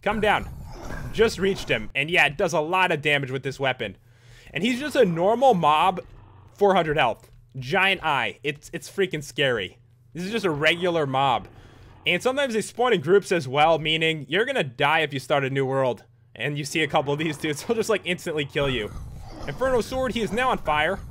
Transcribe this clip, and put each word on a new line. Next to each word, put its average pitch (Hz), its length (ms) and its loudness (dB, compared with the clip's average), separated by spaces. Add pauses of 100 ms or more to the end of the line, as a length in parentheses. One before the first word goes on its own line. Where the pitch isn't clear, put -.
Come 208 180 -2
down. 185 260 2 (640)
Just 220 280 2
reached 190 300 -2
him. 110 260 0
And 143 140 0
yeah, 165 180 4
it 143 100 -2
does 175 160 0
a 165 80 2
lot 180 300 2
of 160 100 -2
damage 143 300 0
with 135 120 -6
this 131 160 -8
weapon. 123 380 -2 (560)
And 165 100 -4
he's 240 160 0
just 294 160 -6
a 277 80 6
normal 214 500 4
mob, 170 480 2 (520)
four 196 220 4
hundred 156 220 2
health. 123 340 0 (260)
Giant 185 460 0
eye. 127 400 0
It's, 147 280 -8
it's - 180 -10
freaking 185 340 -4
scary. 120 560 -2 (340)
This 170 100 -8
is 190 80 -6
just 220 140 -4
a 175 60 2
regular 160 560 2
mob. 131 400 0 (580)
And 175 160 0
sometimes 262 320 -2
they 214 80 0
spawn 247 320 0
in 185 80 0
groups 185 300 2
as 165 160 -2
well, 151 320 4
meaning 160 500 -2
you're 190 160 0
gonna 254 180 -2
die 143 360 2
if 147 140 -2
you 135 60 -4
start 143 240 0
a 131 60 -2
new 135 160 -2
world. 131 380 0 (360)
And 143 160 -4
you 143 80 -6
see 156 200 -2
a 151 40 0
couple 147 240 0
of 147 80 -2
these 156 160 -2
dudes, 151 280 -4
<laughs> - 20 -12
they'll 233 100 0
just, 220 140 -2
like, 208 160 0
instantly 165 400 -4
kill 143 240 -2
you. 107 220 -4 (560)
Inferno 240 340 0
Sword, 262 320 -4
he 233 80 -2
is 190 100 -2
now 247 200 0
on - 80 0
fire. 151 400 0 (120)